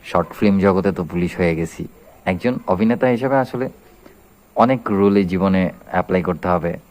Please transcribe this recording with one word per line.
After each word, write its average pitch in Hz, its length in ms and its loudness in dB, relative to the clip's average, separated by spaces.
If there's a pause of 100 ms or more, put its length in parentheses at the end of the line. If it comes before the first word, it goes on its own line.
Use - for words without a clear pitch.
শর্ট - 280 -2
ফিল্ম 101 260 2
জগতে 95 340 2
তো 87 120 -4
পুলিশ 87 320 -4
হয়ে 85 200 0
গেছি। 82 320 -6 (360)
একজন 120 420 -2
অভিনেতা 110 400 2
হিসেবে 127 300 0
আসলে 131 320 -2 (880)
অনেক 120 260 2 (100)
রোলে 101 340 4
জীবনে 92 460 0 (200)
অ্যাপ্লাই 92 320 0
করতে 90 260 -4
হবে। 85 300 -2 (120)